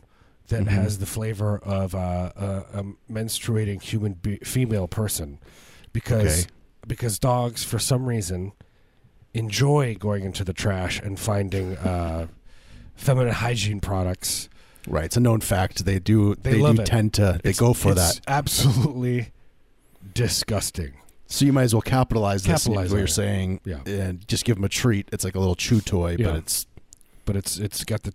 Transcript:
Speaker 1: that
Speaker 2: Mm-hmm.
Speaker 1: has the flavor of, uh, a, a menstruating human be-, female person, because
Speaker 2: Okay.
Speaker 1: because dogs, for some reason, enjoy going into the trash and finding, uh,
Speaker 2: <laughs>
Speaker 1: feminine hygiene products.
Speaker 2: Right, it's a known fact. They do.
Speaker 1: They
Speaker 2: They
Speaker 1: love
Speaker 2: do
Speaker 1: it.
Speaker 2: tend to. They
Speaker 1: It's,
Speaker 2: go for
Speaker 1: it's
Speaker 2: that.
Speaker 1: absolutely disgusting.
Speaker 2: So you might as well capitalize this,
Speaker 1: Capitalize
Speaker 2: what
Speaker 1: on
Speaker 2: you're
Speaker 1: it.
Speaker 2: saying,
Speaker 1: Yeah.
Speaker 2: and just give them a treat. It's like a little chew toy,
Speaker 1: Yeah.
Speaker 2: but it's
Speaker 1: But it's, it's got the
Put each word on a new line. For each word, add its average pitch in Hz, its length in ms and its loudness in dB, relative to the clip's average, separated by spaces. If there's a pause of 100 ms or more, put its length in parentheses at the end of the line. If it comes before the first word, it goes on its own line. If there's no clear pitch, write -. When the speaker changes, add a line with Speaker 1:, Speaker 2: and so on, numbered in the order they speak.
(480)
Speaker 1:
that 113 140 -2
Speaker 2:
Mm-hmm. 104 80 0
Speaker 1:
has 101 300 2
the 98 60 -4
flavor 107 560 -4
of, 95 320 -4
uh, 90 440 -4
a, 98 420 -6
a 98 40 -6 (280)
menstruating 110 720 -4
human 104 320 -2
be-, 101 240 -6
female 113 500 -2
person, 82 520 -6 (520)
because 104 520 2
Speaker 2:
Okay. 87 60 -6 (380)
Speaker 1:
because 113 320 -4
dogs, 123 460 0
for 113 140 -4
some 127 280 0
reason, 95 460 -4 (800)
enjoy 117 640 0
going 101 280 -2
into 95 200 -6
the 92 100 -4
trash 92 460 -2
and 98 200 -8
finding, 98 580 -2
uh, 85 500 -2 (340)
Speaker 2:
<laughs> - 340 -20
Speaker 1:
feminine 127 380 2
hygiene 104 460 -2
products. 92 680 -4 (400)
Speaker 2:
Right, 80 180 -2
it's 85 120 -2
a - 20 4
known 113 220 4
fact. 92 440 0
They 95 140 2
do. 104 360 4
Speaker 1:
They - 180 2
Speaker 2:
They 113 60 6
Speaker 1:
love 143 180 8
Speaker 2:
do 110 60 2
Speaker 1:
it. - 20 -2
Speaker 2:
tend 107 300 4
to. 95 280 4
They - 80 4
Speaker 1:
It's, - 80 0
Speaker 2:
go 120 140 6
for 101 180 4
Speaker 1:
it's 90 280 4
Speaker 2:
that. - 80 -16
Speaker 1:
absolutely 127 1040 2 (800)
disgusting. 95 800 -2 (340)
Speaker 2:
So - 180 2
you 139 80 6
might 135 100 4
as 117 100 4
well 110 80 4
capitalize 104 600 0
this, 147 200 2
Speaker 1:
Capitalize 98 280 0
Speaker 2:
what 98 40 2
Speaker 1:
on 101 40 2
Speaker 2:
you're 98 80 0
Speaker 1:
it. - 40 0
Speaker 2:
saying, 98 540 -2
Speaker 1:
Yeah. 82 200 -8
Speaker 2:
and 95 420 -6
just - 180 -2
give 117 100 2
them 95 80 -4
a 95 60 0
treat. 104 420 0
It's 107 120 -6
like 92 120 -6
a 92 40 0
little 92 160 2
chew - 260 2
toy, 85 380 -2
Speaker 1:
Yeah. 113 80 2
Speaker 2:
but 80 100 0
it's - 300 -6 (580)
Speaker 1:
But 104 100 -2
it's, 98 220 -4
it's 101 260 -6
got 107 200 -4
the 104 120 -8